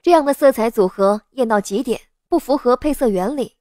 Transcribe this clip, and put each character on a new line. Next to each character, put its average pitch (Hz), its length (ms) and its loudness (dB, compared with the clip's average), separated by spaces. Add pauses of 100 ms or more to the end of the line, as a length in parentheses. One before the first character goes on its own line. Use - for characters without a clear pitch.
这 349 100 2
样 320 140 4
的 285 80 0
色 277 180 4
彩 233 180 -2
组 208 160 0
合 196 360 0 (100)
艳 247 160 -2
到 214 140 0
极 196 200 -4
点， - 200 -6 (260)
不 349 100 -2
符 285 200 0
合 247 180 2
配 285 180 -4
色 269 140 -2
原 196 300 -2
理。 240 240 -8